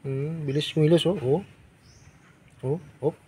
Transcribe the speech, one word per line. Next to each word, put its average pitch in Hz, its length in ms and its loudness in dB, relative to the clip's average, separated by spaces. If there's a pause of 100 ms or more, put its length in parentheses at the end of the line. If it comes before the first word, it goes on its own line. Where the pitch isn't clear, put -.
Hmm, 147 400 -6
bilis 143 260 -2
kumilos, 160 380 4
oh. 196 80 0
Oh. 143 260 0 (1200)
Oh, 147 140 -2 (220)
op. 156 140 0 (120)